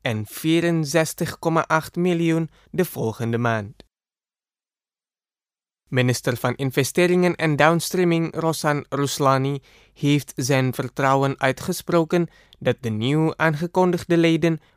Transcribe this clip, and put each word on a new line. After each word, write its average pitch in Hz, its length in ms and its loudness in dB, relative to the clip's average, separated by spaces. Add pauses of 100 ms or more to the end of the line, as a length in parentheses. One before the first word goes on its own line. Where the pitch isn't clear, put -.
en 107 240 -4
vierenzestig 160 1120 -2
komma 160 280 0
acht 160 280 -2
miljoen 165 540 0 (220)
de 180 140 0
volgende 117 520 -4
maand. 113 480 -4 (2000)
Minister 127 500 0
van 123 180 -2
Investeringen 175 800 0
en 156 200 -2
Downstreaming 165 800 2
Rosan 160 540 -2
Ruslani 135 720 0 (320)
heeft 143 420 0
zijn 131 380 0
vertrouwen 135 680 0
uitgesproken 170 880 0 (320)
dat 131 200 0
de 117 100 -6
nieuw 139 460 0
aangekondigde 170 840 0
leden 165 420 2 (180)